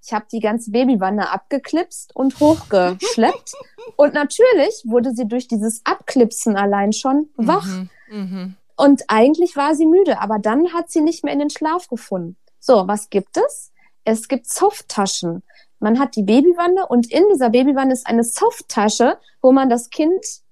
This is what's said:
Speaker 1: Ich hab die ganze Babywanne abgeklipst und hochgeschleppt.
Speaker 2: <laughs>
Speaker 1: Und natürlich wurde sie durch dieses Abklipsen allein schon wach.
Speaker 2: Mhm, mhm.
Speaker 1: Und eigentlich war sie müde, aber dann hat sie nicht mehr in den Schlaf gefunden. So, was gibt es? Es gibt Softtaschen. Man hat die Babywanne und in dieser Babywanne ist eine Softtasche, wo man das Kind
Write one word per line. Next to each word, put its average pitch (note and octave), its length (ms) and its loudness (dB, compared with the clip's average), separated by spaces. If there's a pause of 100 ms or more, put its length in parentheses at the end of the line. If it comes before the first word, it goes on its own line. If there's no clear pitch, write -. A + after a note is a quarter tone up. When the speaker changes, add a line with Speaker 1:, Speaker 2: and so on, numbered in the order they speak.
Speaker 1:
Ich - 100 -14
hab G#3+ 160 -6
die A3+ 120 -8
ganze G#3+ 300 -4
Babywanne G#3 600 0
abgeklipst - 840 -6
und C4+ 240 -2
hochgeschleppt. C#4+ 1160 0
Speaker 2:
<laughs> - 380 -20
Speaker 1:
Und D4 180 4
natürlich F#4 720 2
wurde A#3+ 280 0
sie A#3 140 -4
durch B3 200 -4
dieses A3 380 -4
Abklipsen A#3+ 720 0
allein G3+ 360 0
schon C#4 420 -2
wach. B3 300 0
Speaker 2:
Mhm, F#3 240 -10 (200)
mhm. F#3+ 460 -10 (200)
Speaker 1:
Und C#4+ 320 4
eigentlich D4+ 480 2
war C#4+ 200 0
sie D#4 100 0
müde, E4 340 4
aber G#3 200 -4
dann C#4 340 0
hat E4+ 160 -6
sie E4 120 0
nicht D#4+ 220 -2
mehr D4 100 -4
in C#4+ 60 -2
den D4 120 -2
Schlaf D#4+ 380 -4
gefunden. F#3 460 -10 (240)
So, G3+ 280 2
was G#3 220 -6
gibt - 280 -4
es? - 340 -4 (320)
Es A3+ 240 -2
gibt C4+ 240 -4
Softtaschen. - 920 -4 (360)
Man A3 200 0
hat C#4 160 -2
die G#3+ 80 -2
Babywanne F4 640 2
und A#3 240 0
in E4 200 4
dieser C4 180 2
Babywanne C4 440 2
ist B3 140 -6
eine A#3 160 2
Softtasche, A#3+ 920 0 (240)
wo B3+ 100 6
man C4+ 180 4
das A#3+ 200 -2
Kind E4+ 360 -2 (260)